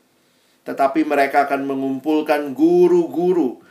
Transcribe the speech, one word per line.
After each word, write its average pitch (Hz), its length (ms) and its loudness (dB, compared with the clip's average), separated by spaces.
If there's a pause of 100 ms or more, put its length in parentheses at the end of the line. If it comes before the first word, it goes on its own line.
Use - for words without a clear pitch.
(640)
tetapi 143 400 0
mereka 139 400 0
akan 139 240 -4
mengumpulkan 143 880 -4
guru-guru 170 1120 2